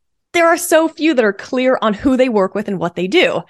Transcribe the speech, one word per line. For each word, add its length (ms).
there 140
are 100
so 320
few 240
that 100
are 80
clear 500
on 120
who 240
they 100
work 280
with 120
and 100
what 180
they 120
do." 420